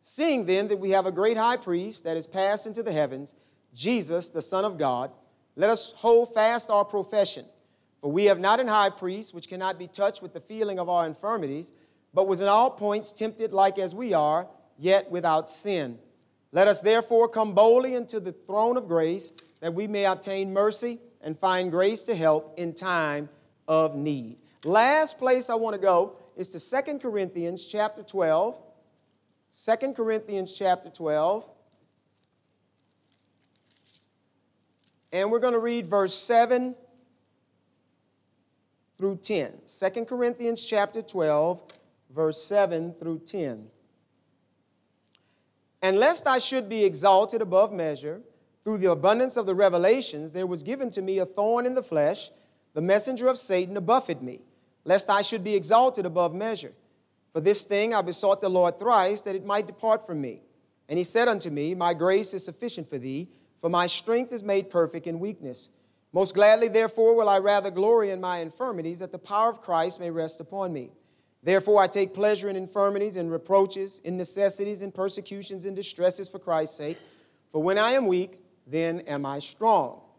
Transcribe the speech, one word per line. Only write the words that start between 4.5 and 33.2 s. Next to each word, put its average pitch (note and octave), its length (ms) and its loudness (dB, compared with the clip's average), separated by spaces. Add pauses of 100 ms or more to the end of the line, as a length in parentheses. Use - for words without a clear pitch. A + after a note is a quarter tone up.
of F#3+ 140 -4
God, C3 320 -2 (460)
let F#3 120 2
us A3+ 280 0
hold A#3 360 4
fast A3+ 380 0
our G3+ 140 4
profession. G3 600 -2 (540)
For D3 100 -6
we F#3+ 180 2
have G3 120 6
not G#3 220 4
an B3 80 0
high G#3 220 4
priest F#3+ 440 -10
which E3+ 140 -16
cannot F#3 320 -6
be F3+ 80 -14
touched G3 340 -4
with F3+ 100 -16
the F3 60 -14
feeling G#3 400 -6
of F3 100 -4
our E3+ 180 2
infirmities, D#3+ 680 -6 (420)
but F#3+ 140 2
was F#3 120 0
in G3 60 0
all A3+ 240 4
points G#3 400 -4
tempted A3 420 -6
like G3 280 2
as F#3 160 -6
we A#3 160 -4
are, D#3 340 2 (320)
yet F#3+ 320 2
without E3 380 0
sin. D3 500 -4 (540)
Let F#3+ 160 6
us G3+ 120 2
therefore A3+ 480 4
come A3 240 -2
boldly A#3+ 420 6
into A3+ 260 -6
the F3+ 100 -8
throne A3 460 0
of A#3 100 -4
grace, E3+ 460 -2 (260)
that E3 160 -8
we G#3 140 -4
may G3+ 160 -2
obtain F#3+ 480 -2
mercy G#3+ 480 -2 (200)
and D#3 160 -10
find F#3 320 0
grace F#3+ 360 0
to A#3 100 -2
help D#3 420 0
in F3 180 -6
time D#3 540 -2 (380)
of D#3+ 300 2
need." C#3 440 -6 (220)
Last C4 560 2
place B3+ 320 0
I A#3 60 -2
want A3+ 180 -2
to G3 60 -8
go F#3+ 360 2 (200)
is F3+ 140 -10
to E3 100 -12
Second C#4 400 -4
Corinthians F#3 680 -6
chapter G#3+ 380 -4
twelve. F3+ 580 0 (880)
Second A#3 440 -2
Corinthians G#3+ 560 -4
chapter F3+ 380 -2
twelve. E3 600 -2 (3500)